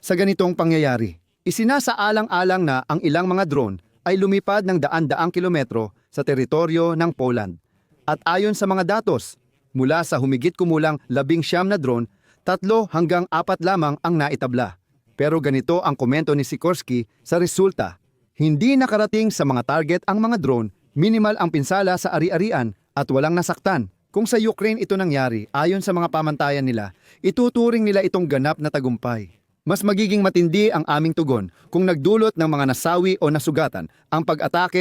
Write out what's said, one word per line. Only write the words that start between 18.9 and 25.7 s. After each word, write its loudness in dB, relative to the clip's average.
sa 0
mga 0
target -2
ang -2
mga 0
drone, 0
minimal 2
ang 0
pinsala 0
sa -4
ari-arian -2
at -2
walang 2
nasaktan. -2
Kung 0
sa 2
Ukraine 0
ito -2
nangyari, -2
ayon 0